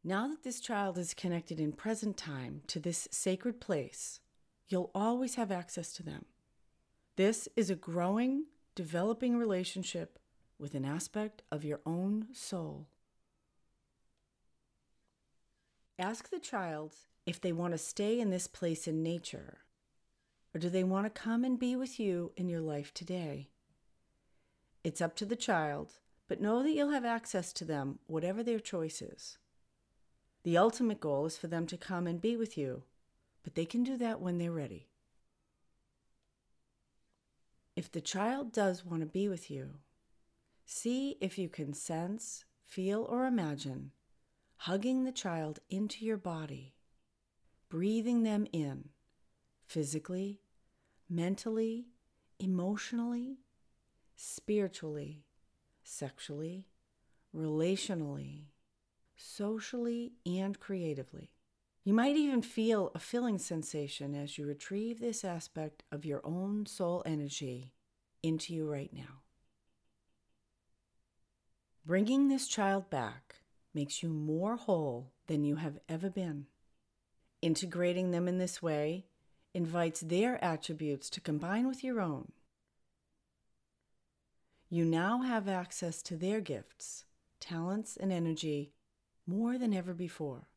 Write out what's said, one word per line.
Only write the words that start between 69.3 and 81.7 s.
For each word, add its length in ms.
Bringing 440
this 180
child 420
back 480
makes 280
you 60
more 460
whole 560
than 160
you 140
have 320
ever 200
been. 380
Integrating 720
them 160
in 100
this 240
way 440
invites 480
their 440
attributes 640
to 100
combine 460
with 160